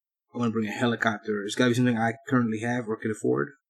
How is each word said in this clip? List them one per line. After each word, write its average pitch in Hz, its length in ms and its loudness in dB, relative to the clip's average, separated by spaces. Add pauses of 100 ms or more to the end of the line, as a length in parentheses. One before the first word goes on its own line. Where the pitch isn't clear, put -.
(360)
I 123 40 -6
wanna 120 120 2
bring 110 160 -2
a 104 60 -6
helicopter. 110 720 -2
It's 107 100 -6
gotta 127 140 4
be 117 60 4
something 123 220 2
I 117 180 0 (120)
currently 117 320 2
have 120 300 -4
or 110 80 -4
can 110 140 -4
afford, 123 400 -2 (180)